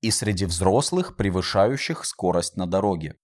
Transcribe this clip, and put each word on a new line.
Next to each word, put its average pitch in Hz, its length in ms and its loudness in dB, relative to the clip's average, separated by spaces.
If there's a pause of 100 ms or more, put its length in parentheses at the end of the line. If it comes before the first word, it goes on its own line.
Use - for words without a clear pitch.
и 110 80 2
среди 101 340 0
взрослых, 98 720 0
превышающих 101 880 0
скорость 87 520 -2
на 92 100 -2
дороге. 90 580 0